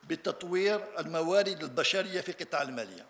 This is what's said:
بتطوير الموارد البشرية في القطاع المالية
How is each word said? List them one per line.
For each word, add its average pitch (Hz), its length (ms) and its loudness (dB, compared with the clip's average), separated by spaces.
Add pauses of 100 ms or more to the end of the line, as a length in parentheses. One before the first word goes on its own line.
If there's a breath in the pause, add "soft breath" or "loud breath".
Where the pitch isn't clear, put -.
بتطوير 185 960 0
الموارد 165 640 2
البشرية 180 580 0
في - 80 -6
القطاع 160 320 -4
المالية 113 480 -6